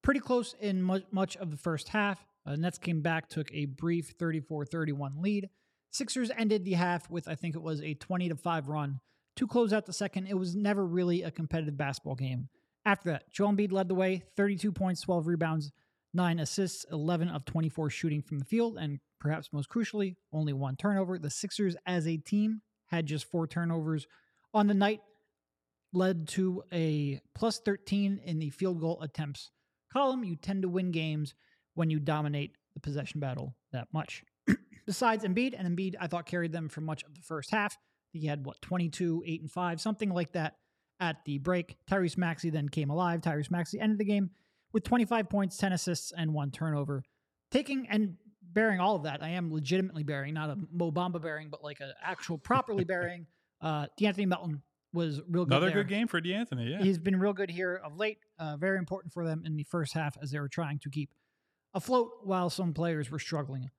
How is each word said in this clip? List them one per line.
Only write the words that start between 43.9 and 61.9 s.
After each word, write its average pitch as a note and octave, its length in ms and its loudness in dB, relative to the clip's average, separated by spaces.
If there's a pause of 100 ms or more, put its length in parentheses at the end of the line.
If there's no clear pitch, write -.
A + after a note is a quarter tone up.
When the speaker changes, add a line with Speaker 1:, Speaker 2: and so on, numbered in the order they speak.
Speaker 1:
the G#3+ 60 2
game G3+ 260 2 (420)
with A3 100 2
twenty-five A3+ 460 2
points, G3 280 0
ten G3 160 2
assists, - 420 -2
and D#3+ 180 0
one C#3+ 180 0
turnover. C#3+ 520 -2 (480)
Taking C4 380 0
and G#3 260 2 (260)
bearing G3 400 2
all G3+ 160 4
of D3 60 -2
that, D3 200 -4
I D#3+ 60 -4
am E3+ 240 -2
legitimately D#3+ 500 0
bearing, C#3+ 300 -4
not D#3 160 -2
a C#3+ 80 -4 (160)
Mo E3+ 180 0
Bamba F3 300 0
bearing, D#3 280 -6
but, C3+ 140 -12
like, D3 160 -10
an C#3 120 -10 (100)
actual E3+ 360 -6
properly A3+ 460 0
Speaker 2:
<laughs> - 20 2
Speaker 1:
bearing. F3 420 -4 (340)
Uh, D3+ 240 0 (140)
DeAnthony G3+ 280 4
Melton E3+ 340 0 (300)
was D#3+ 380 0
real F3 160 4
good C#3 80 2
Speaker 2:
Another D#3 140 6
Speaker 1:
there. G3+ 160 4
Speaker 2:
good - 60 -2
game G#3+ 180 0
for F3+ 120 0
DeAnthony, E3+ 520 -2
yeah. F#3+ 120 -2
Speaker 1:
He's F#3+ 140 6
been F#3 200 2
real G3+ 160 4
good F#3+ 160 -2
here F3+ 340 -2
of D3+ 120 -12
late, G#3+ 220 -2 (220)
uh, D3+ 180 -4
very F#3+ 200 2
important F3+ 360 -4
for E3+ 120 -4
them D#3+ 200 -2
in D#3+ 100 -2
the D3+ 80 -2
first D#3+ 300 -2
half D3 280 -2
as C#3+ 100 -6
they D3 80 -4
were C#3+ 100 -4
trying D3 300 -4
to D3 100 -8
keep C#3+ 220 -6 (600)
afloat A#3 360 2 (140)